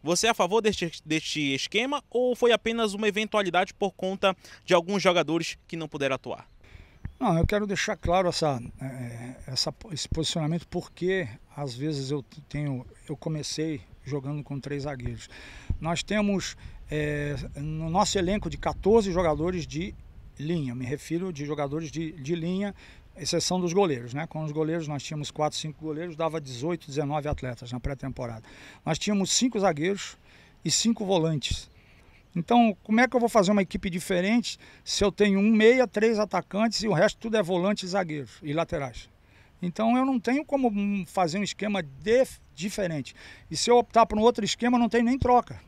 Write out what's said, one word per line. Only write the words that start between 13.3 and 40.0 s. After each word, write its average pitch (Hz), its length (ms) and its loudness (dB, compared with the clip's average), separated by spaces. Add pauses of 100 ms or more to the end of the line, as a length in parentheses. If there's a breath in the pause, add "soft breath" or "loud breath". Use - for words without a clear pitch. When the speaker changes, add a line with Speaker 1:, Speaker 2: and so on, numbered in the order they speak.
Speaker 2:
jogando 143 400 -6
com 139 160 -8
três 139 240 -8
zagueiros. 120 460 -8 (500 loud breath)
Nós 165 240 -2
temos, 202 540 0 (340 loud breath)
é, 147 460 -2 (180)
no 156 340 -6
nosso 190 300 2
elenco 185 300 0
de 143 80 -6
quatorze 196 520 2
jogadores 165 560 0
de 151 300 -6 (420)
linha, 143 380 -4
me 127 80 -6
refiro 160 480 -4
de 147 140 -8
jogadores 147 440 -4
de, 156 220 -6
de 147 240 -4
linha, 185 400 -4 (400 loud breath)
exceção 180 460 -2
dos 175 100 -2
goleiros, 139 420 2
né? 151 120 -4
Com 156 180 -8
os 151 80 -6
goleiros 156 360 -2
nós 147 160 -6
tínhamos 147 260 -8
quatro, 151 280 -2
cinco 156 280 -10
goleiros, 156 300 -6
dava 160 260 -2
dezoito, 135 460 -6
dezenove 147 420 -2
atletas 123 420 -6
na 123 80 -6
pré-temporada. 127 600 -8 (420 loud breath)
Nós 151 140 -2
tínhamos 202 340 0
cinco 233 280 2
zagueiros 185 580 0 (480 soft breath)
e 165 60 0
cinco 220 340 2
volantes. 160 680 0 (640 soft breath)
Então, 226 460 4
como 220 180 2
é 247 80 6
que 240 80 -2
eu 247 40 6
vou 226 100 2
fazer 202 220 4
uma 208 100 4
equipe 190 300 -4
diferente 190 680 0 (260 loud breath)
se - 220 0
eu 196 60 4
tenho 196 280 4
um 214 120 6
meia, 233 340 8
três 214 320 2
atacantes 202 640 0
e 220 60 -2
o 208 40 2
resto 175 280 4
tudo 226 180 -2
é 208 60 4
volante, 185 420 0
zagueiros 165 560 -6
e 147 100 -6
laterais? 151 560 -4 (540 soft breath)
Então, 220 340 0
eu 254 80 4